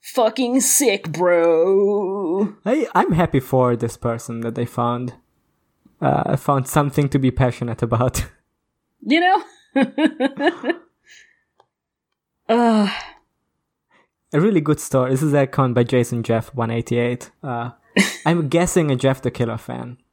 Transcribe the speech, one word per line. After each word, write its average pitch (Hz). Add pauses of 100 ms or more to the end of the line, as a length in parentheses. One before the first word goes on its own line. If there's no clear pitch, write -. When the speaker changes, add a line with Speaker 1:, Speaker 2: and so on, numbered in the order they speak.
Speaker 1:
Fucking 254
sick, 196
bro. 185 (100)
Speaker 2:
I, 269
I'm 233
happy 156
for 127
this 117
person 117
that 113
they 120
found. 120 (880)
Uh, 139
found 135
something 143
to 139
be 131
passionate 120
about. 120
<laughs> - (720)
Speaker 1:
You 302
know? 370 (320)
<laughs> 294 (1700)
Uh. 226 (1400)
Speaker 2:
A 151
really 190
good 147
story. 131
This 131
is 147
a 143
comment 131
by 120
Jason 120
Jeff 113
one 117
eighty-eight. 120 (140)
Uh, 123 (260)
Speaker 1:
<laughs> -
Speaker 2:
I'm 165
guessing 170
a 131
Jeff 135
the 127
Killer 113
fan. 123 (160)